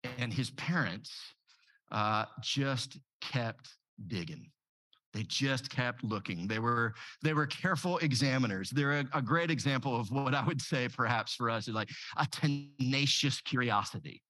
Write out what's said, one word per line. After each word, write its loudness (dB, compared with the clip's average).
And 0
his 0
parents, 0
uh, 2
just -2
kept -4
digging. -6
They -4
just 0
kept -2
looking. -4
They -2
were, 2
they 2
were 2
careful 0
examiners. 2
They're 2
a, 0
a 2
great 2
example 2
of -2
what 2
I 2
would 2
say 0
perhaps 0
for 0
us 0
is, -4
like, -2
a 4
tenacious 0
curiosity. 0